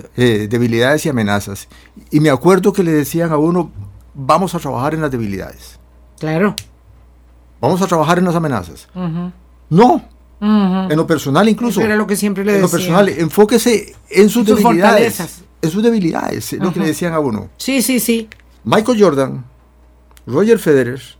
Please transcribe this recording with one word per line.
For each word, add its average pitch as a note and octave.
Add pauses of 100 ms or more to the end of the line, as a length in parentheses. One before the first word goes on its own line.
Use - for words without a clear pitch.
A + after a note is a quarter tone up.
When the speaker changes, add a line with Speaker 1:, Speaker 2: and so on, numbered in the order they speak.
(160)
Speaker 1:
eh, A2+
debilidades A#2+
y E3+
amenazas. G2+ (440)
Y D3+
me D3+
acuerdo F3+
que F#3+
le E3
decían E3
a D#3
uno, E3+ (420)
"Vamos D#3
a E3+
trabajar C3+
en D#3+
las D3
debilidades". G2 (400)
Speaker 2:
Claro. E3 (1040)
Speaker 1:
"Vamos E3+
a F#3+
trabajar E3+
en F#3
las E3+
amenazas". A#2+
Speaker 2:
Ujú. F3 (380)
Speaker 1:
No. A#3 (480)
Speaker 2:
Ujú. F#3+
Speaker 1:
En D3+
lo D#3+
personal D#3
incluso. A3
Speaker 2:
Eso A3+
era G#3+
lo G#3+
que G3+
siempre G3
le G#3
Speaker 1:
En G3
lo F#3
Speaker 2:
decía. F3
Speaker 1:
personal, F#3
enfóquese G#3 (140)
en G3+
sus A3+
Speaker 2:
En -
sus G#3
Speaker 1:
debilidades. A3
Speaker 2:
fortalezas. - (200)
Speaker 1:
En E3
sus G3+
debilidades, G3+
es -
lo F#3
que F3
le E3
Speaker 2:
Ajá. -
Speaker 1:
decían E3+
a D#3+
uno. G#2+
Speaker 2:
Sí, C4
sí, B3+
sí. A3+ (340)
Speaker 1:
Michael G#3+
Jordan, C3+ (800)
Roger G3+
Federer C3 (180)